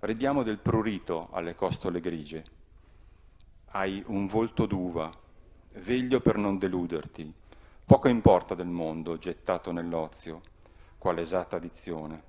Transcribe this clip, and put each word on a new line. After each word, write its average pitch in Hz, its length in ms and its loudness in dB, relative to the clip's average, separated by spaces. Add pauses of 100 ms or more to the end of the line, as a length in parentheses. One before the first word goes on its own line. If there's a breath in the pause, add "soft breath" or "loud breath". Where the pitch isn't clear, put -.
Ridiamo 143 420 2
del 107 160 -2
prurito 104 720 0
alle 85 240 -4
costole 87 440 -2
grigie. 80 440 -8 (1300 soft breath)
Hai 98 340 -2
un 98 220 -2
volto 110 400 2
d'uva, 87 440 -2 (680)
veglio 123 420 2
per 110 180 4
non 101 220 0
deluderti. 87 760 -4 (500 soft breath)
Poco - 240 8
importa 110 460 6
del 90 140 -6
mondo 82 500 -4
gettato 87 540 -4
nell'ozio, 85 720 -6 (560 soft breath)
quale 85 220 0
esatta 90 360 -2
dizione. 80 720 -10